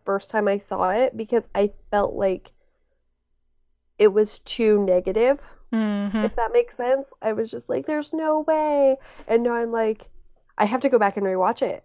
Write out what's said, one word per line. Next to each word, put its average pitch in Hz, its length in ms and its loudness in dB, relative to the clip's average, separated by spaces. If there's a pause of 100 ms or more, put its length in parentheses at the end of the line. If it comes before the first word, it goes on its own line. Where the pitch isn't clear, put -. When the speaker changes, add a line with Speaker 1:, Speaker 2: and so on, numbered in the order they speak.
Speaker 1:
first 196 240 -4
time 208 180 0
I 196 100 2
saw 190 340 -4
it 233 260 0
because 220 260 -2 (120)
I 202 160 0 (200)
felt 208 240 0
like 190 360 -4 (1500)
it 202 140 6
was 214 260 0
too 214 440 0
negative, 202 560 2 (340)
Speaker 2:
Mm-hmm. 208 460 -2
Speaker 1:
if 214 180 -2
that 226 160 -2
makes 240 240 0
sense. 262 320 -2 (120)
I 220 120 -2
was 220 180 -6
just 233 160 -12
like, 254 180 -4
"There's 302 280 -4
no 311 340 0
way." 294 480 2 (320)
And 233 160 2
now 240 80 0
I'm 233 220 -4
like, 220 340 -2 (500)
"I 214 60 2
have 220 180 0
to 277 80 2
go 247 80 4
back 202 200 0
and 202 80 -2
rewatch 185 360 0
it. - 240 -4